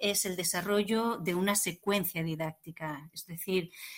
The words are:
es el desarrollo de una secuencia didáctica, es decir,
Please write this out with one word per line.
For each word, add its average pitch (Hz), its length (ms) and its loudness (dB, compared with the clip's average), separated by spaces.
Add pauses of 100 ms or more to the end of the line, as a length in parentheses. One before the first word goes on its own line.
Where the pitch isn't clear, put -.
es 202 160 2
el 185 120 0
desarrollo 202 800 2
de 175 180 0
una 202 200 4
secuencia 180 680 0
didáctica, 160 920 -6
es - 120 -12
decir, 175 460 -2 (260)